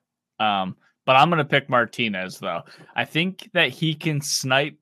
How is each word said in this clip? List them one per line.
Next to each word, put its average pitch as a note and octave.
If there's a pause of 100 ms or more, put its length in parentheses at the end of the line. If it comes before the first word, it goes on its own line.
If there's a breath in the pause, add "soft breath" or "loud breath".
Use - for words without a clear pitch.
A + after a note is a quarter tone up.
(400)
Um, G2 (280)
but C3
I'm D3
gonna D#3
pick C#3+
Martinez, A2
though. E2+ (340 loud breath)
I A#2+
think F3+
that E3
he D#3
can D3+
snipe C#3+